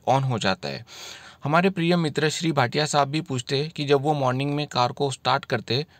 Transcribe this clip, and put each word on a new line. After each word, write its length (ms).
on 140
हो 160
जाता 300
है। 160
हमारे 260
प्रिय 260
मित्र 340
श्री 220
भाटिया 340
साहब 220
भी 140
पूछते 400
हैं 80
कि 160
जब 160
वो 120
मॉर्निंग 400
में 140
कार 240
को 200
स्टार्ट 340
करते 300
हैं 100